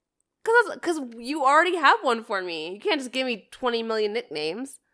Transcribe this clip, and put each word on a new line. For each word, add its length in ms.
'Cause, 380
'cause 180
you 260
already 340
have 260
one 200
for 200
me. 300
You 60
can't 200
just 120
give 140
me 240
twenty 320
million 320
nicknames. 640